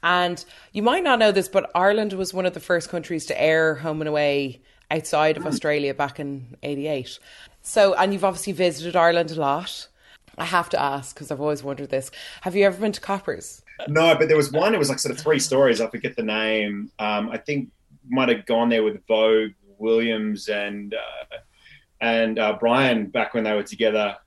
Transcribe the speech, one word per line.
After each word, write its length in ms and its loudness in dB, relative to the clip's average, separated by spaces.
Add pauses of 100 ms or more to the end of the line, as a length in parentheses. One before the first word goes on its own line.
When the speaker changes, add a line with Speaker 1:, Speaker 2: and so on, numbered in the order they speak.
Speaker 1:
And 420 0 (300)
you 80 -4
might 220 2
not 160 2
know 120 6
this, 160 2
but 280 0
Ireland 380 2
was 200 -6
one 140 -2
of 80 -4
the 40 -12
first 300 -2
countries 380 -6
to 120 -4
air 360 4
Home 260 -6
and 60 -4
Away 540 0 (280)
outside 480 0
of 60 -10
Speaker 2:
Mm. 40 -4
Speaker 1:
Australia 460 -2
back 260 -6
in 440 -10
eighty-eight. 560 -6 (420)
So, 320 4
and 180 2
you've 120 -4
obviously 300 -2
visited 420 -2
Ireland 340 4
a 100 -8
lot. 480 -4 (480)
I 100 -8
have 260 0
to 100 0
ask, 340 -4
'cause 140 -16
I've 120 -6
always 220 -2
wondered 280 -8
this. 180 -4 (320)
Have 140 -6
you 100 6
ever 160 2
been 120 0
to 80 -10
Coppers? 600 -6 (260)
Speaker 2:
No, 280 6
but 140 2
there 80 6
was 140 2
one, 220 2
it 60 2
was, 100 2
like, 80 -2
sort 180 -4
of 60 -14
three 180 2
stories. 400 4
I 120 0
forget 240 -8
the 80 -4
name. 720 -2
Um, 320 -2
I 80 -8
think 320 -6 (400)
might 200 2
have 180 0
gone 220 2
there 140 4
with 240 -2
Vogue 440 4 (260)
Williams 720 0
and, 460 -6
uh, 420 -12 (600)
and, 400 0
uh, 200 2
Brian 480 2
back 260 -4
when 100 -2
they 100 0
were 100 -2
together. 520 0 (120)